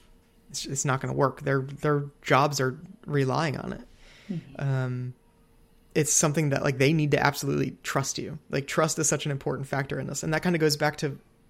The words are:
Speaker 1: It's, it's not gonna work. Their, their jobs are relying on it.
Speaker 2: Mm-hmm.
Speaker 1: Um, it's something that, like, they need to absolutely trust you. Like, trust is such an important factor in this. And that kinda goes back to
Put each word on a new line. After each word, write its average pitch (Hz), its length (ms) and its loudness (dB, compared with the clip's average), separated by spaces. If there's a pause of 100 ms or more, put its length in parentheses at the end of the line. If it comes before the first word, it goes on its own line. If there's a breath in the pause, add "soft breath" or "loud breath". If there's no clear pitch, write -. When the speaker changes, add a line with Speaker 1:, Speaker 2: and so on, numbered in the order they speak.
(520 loud breath)
Speaker 1:
It's, - 160 -8
it's 143 180 -4
not 131 160 0
gonna 131 120 -4
work. 135 280 2
Their, 139 200 2
their 143 440 0 (160)
jobs 139 400 4
are 127 160 0 (300)
relying 139 500 0
on - 160 -8
it. - 80 -10 (500 loud breath)
Speaker 2:
Mm-hmm. 156 380 -10
Speaker 1:
Um, 127 440 -2 (840)
it's 147 180 2
something 151 360 2
that, 139 140 0
like, 131 140 0
they 135 160 6
need 151 180 2
to 143 80 4
absolutely 143 600 0
trust - 380 -2
you. 101 180 -8 (140)
Like, 139 160 -2
trust 160 320 0
is 156 100 0
such 147 160 0
an 151 60 -2
important 139 360 -4
factor 139 320 -2
in 131 60 -6
this. - 160 -6
And 160 140 0
that 160 80 0
kinda 175 160 2
goes 151 180 4
back 151 200 0
to 143 200 -4 (320)